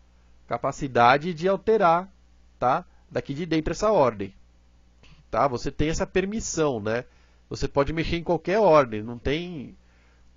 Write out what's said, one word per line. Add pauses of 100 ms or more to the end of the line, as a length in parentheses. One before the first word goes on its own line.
(480)
capacidade
de
alterar, (460)
tá? (240)
Daqui
de
dentro
essa
ordem, (960)
tá?
Você
tem
essa
permissão,
né? (440)
Você
pode
mexer
em
qualquer
ordem,
não
tem, (600)